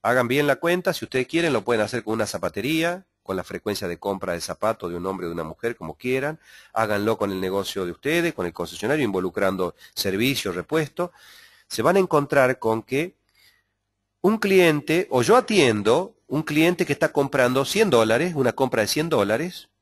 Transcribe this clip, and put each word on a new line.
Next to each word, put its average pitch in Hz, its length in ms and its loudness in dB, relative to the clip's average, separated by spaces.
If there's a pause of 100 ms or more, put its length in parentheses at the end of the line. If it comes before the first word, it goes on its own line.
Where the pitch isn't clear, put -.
Hagan 120 240 2
bien 143 200 0
la 139 80 2
cuenta, 175 380 -2
si - 120 -6
ustedes 131 220 -4
quieren 165 260 0
lo 107 100 0
pueden 113 200 2
hacer 110 200 -4
con 110 120 -4
una 110 100 -2
zapatería, 156 800 -4 (160)
con 95 140 -6
la 90 80 -4
frecuencia 98 440 -6
de 85 120 -6
compra 95 340 -4
de 85 80 -6
zapatos 98 480 -6
de 87 80 -8
un 87 80 -8
hombre 92 220 -6
o - 20 -6
de 85 60 -8
una 82 80 -6
mujer, 113 320 -8
como 78 200 -14
quieran. 135 440 -4 (340)
Háganlo 107 460 0
con 101 120 -2
el 95 80 -4
negocio 95 460 -4
de 87 60 -6
ustedes, 165 420 -2
con 90 140 -4
el 85 40 -4
concesionario, 113 540 -4
involucrando 95 720 -2 (180)
servicios, 104 600 -2
repuestos. 156 560 -4 (560)
Se - 160 -6
van 175 140 4
a - 20 6
encontrar 143 580 2
con 113 240 0
que 151 320 -4 (1080)
un 214 180 2
cliente, 175 720 4
o 131 100 2
yo 180 140 6
atiendo, 139 800 2 (100)
un 147 160 -2
cliente 160 460 0
que 147 60 -2
está 151 180 0
comprando 135 520 2
cien 196 280 2
dólares, 120 420 4
una 127 200 2
compra 127 280 0
de 104 60 2
cien 156 200 -2
dólares 131 640 0 (120)